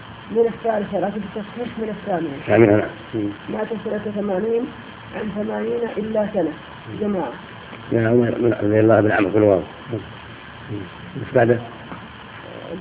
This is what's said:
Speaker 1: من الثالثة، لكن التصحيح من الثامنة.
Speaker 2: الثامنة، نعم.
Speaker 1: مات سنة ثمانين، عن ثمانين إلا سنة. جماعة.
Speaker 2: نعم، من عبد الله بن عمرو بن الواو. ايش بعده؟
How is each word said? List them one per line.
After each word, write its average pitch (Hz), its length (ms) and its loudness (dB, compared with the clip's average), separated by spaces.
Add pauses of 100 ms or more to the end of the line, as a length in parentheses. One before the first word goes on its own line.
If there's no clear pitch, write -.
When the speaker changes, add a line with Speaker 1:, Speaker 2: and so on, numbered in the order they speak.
(320)
Speaker 1:
من 226 160 4
الثالثة، 208 520 -2
لكن 208 220 -2
التصحيح 208 460 -8 (100)
من 220 120 -4
الثامنة. 175 400 -4 (120)
Speaker 2:
الثامنة، 107 340 8
نعم. 104 540 -2 (200)
Speaker 1:
مات 220 180 -4 (180)
سنة 208 300 -4
ثمانين، 208 520 0 (480)
عن 214 280 -6
ثمانين 214 360 -2 (180)
إلا 214 360 0
سنة. 311 180 0 (500)
جماعة. 202 300 -2 (600)
Speaker 2:
نعم، 113 220 4
من 120 480 4
عبد 104 120 2
الله 110 280 8
بن 104 100 4
عمرو 98 180 2
بن 95 80 2
الواو. 101 240 6 (1600)
ايش 117 160 -10
بعده؟ 117 220 6 (1200)